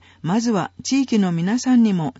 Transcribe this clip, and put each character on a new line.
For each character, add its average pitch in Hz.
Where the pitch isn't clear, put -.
ま 185
ず 233
は 185
地 269
域 247
の 190
皆 180
さ 254
ん 233
に 214
も 160